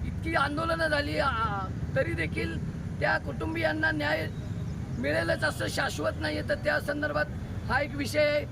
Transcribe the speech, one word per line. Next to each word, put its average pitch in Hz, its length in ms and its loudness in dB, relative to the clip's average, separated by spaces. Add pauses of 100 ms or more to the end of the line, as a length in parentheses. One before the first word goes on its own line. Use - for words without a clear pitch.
इतकी - 300 -2
आंदोलनं 320 540 2
झाली, 294 300 2
आ, 277 140 4 (640)
तरी 269 160 2
देखील - 460 -2 (420)
त्या 311 180 2
कुटुंबियांना 311 720 0
न्याय 311 380 0 (720)
मिळेलच - 460 2
असं - 240 0
शाश्वत 302 520 0
नाहीये. 302 280 -2
तर 294 60 4
त्या 294 260 2
संदर्भात 294 440 0 (440)
हा 254 120 4
एक - 140 -2
विषय 285 240 0
आहे. 294 340 4